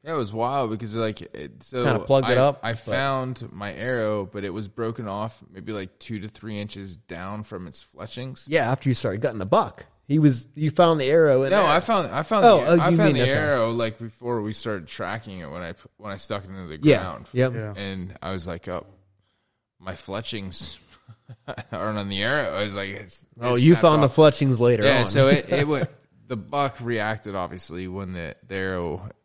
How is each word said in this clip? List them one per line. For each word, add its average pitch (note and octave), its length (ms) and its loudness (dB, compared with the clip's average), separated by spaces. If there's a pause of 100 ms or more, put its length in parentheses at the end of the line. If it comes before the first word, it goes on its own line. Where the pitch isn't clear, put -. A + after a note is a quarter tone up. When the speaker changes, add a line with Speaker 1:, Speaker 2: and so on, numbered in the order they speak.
Speaker 1:
Yeah, D#3+ 120 -8
it - 20 0
was G#2+ 160 -4
wild A#2+ 380 -2
because, G#2+ 220 -8
like, A2 280 -4
it, - 420 -16
so B2 220 -4
Speaker 2:
Kinda A#2+ 140 2
plugged B2+ 300 2
it B2 80 4
Speaker 1:
I, B2+ 40 4
Speaker 2:
up, C#3 220 2
Speaker 1:
I A2+ 100 -2
Speaker 2:
but A2 80 -8
Speaker 1:
found B2+ 720 -4
my G2+ 200 -10
arrow, G#2+ 560 -4
but G2+ 140 -10
it G2 60 -6
was G2+ 180 -8
broken A2+ 400 -6
off G#2 420 -8
maybe, F#2+ 220 -14
like, G2 280 -10
two A2 200 -10
to G#2 80 -12
three G#2+ 320 -10
inches G2 380 -10
down F#2+ 460 -12
from F#2 220 -12
its - 160 -16
fletchings. B2 680 -14
Speaker 2:
Yeah, C#3 200 2
after C3+ 200 0
you B2 40 4
started G#2+ 280 -2
gutting A2+ 180 -2
the F#2 60 -4
buck. D3+ 400 0 (220)
He D3 120 2
was, C#3 340 4
you D3+ 160 -2
found E3 320 6
the B2+ 40 0
arrow C#3+ 380 6
in C#3 60 0
Speaker 1:
No, G3 140 4
Speaker 2:
there. D3+ 80 4
Speaker 1:
I E3 80 4
found, F3+ 320 0
I B2+ 120 -2
found G3+ 220 2
Speaker 2:
Oh, G3+ 140 10
Speaker 1:
the, C3 80 0
Speaker 2:
oh, E3+ 120 8
Speaker 1:
I D#3 100 4
Speaker 2:
you E3+ 80 6
Speaker 1:
found D#3 160 6
Speaker 2:
mean, - 20 4
Speaker 1:
the A#2+ 80 2
Speaker 2:
okay. C3 80 4
Speaker 1:
arrow, C#3 400 2
like, A2+ 260 -2
before A#2 460 -6
we G#2+ 100 -6
started G2+ 340 -6
tracking G2 520 -8
it D#2+ 100 -12
when F2 140 -10
I E2+ 80 -10
pu-, - 260 -18
when G#2 140 -14
I G2 60 -10
stuck G2+ 260 -8
it F#2+ 60 -18
into F#2+ 180 -12
the D#2 200 -12
Speaker 2:
Yeah, C3+ 120 6
Speaker 1:
ground. F#2 340 -10
Speaker 2:
yep. B2+ 220 0
Speaker 3:
Yeah. G#2+ 200 -8
Speaker 1:
And F#2+ 460 -10
I F2+ 100 -8
was F2+ 140 -8
like, F2 220 -12
"Oh, F2+ 180 -8 (920)
my F#2 140 -12
fletchings G2 840 -10 (500)
<laughs> - 440 -14
aren't G#2+ 260 -4
on G2 120 -6
the G2 120 -2
arrow." B2 340 -2
I G2 100 -2
was G2+ 100 -8
like, G2 140 -6
it's, G2 360 -16 (160)
Speaker 2:
Oh, B2 140 0
Speaker 1:
it B2 60 4
Speaker 2:
you D#3 120 10
Speaker 1:
snapped F3 80 4
Speaker 2:
found D3+ 220 6
Speaker 1:
off. C3+ 120 2
Speaker 2:
the D#3+ 60 6
fletchings C#3 380 4
later A#2+ 240 4
Speaker 1:
Yeah, C3 180 4
Speaker 2:
on. A2 60 2
Speaker 1:
so B2 200 4
it, C#3 220 4
Speaker 2:
<laughs> - 20 0
Speaker 1:
it C#3+ 160 2
went, D3+ 220 -2 (380)
the B2+ 100 -6
buck B2+ 440 -4
reacted, A2 520 -4
obviously, F2+ 540 -8
when F#2 260 -8
the, E2+ 220 -8 (120)
the G2 80 -10
arrow F#2+ 540 -4 (160)